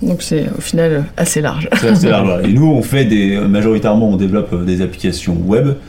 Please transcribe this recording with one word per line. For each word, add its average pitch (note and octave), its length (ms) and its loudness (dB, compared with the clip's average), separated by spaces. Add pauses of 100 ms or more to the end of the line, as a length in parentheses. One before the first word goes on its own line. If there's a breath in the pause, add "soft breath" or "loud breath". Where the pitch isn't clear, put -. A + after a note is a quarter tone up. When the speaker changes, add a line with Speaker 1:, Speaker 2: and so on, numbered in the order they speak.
Speaker 1:
Donc F3 200 -4
c'est, D3+ 220 -2 (120)
au - 40 -10
final, D#3+ 460 -2 (100)
assez E3 240 -2
large. D3+ 280 -4 (120)
Speaker 2:
C'est A#2 80 0
assez E3 220 4
large, G2 180 2
voilà. F2+ 180 0
Et G2 60 2
nous, C#3 140 4
on C#3 160 2
fait C3+ 240 0
des... G2+ 340 2
Majoritairement, G#2+ 680 2
on F#2+ 60 2
développe, G2 360 0
euh, F2 120 -2
des F#2 180 0
applications F2 540 -4 (100)
web, A#2+ 240 2 (180 loud breath)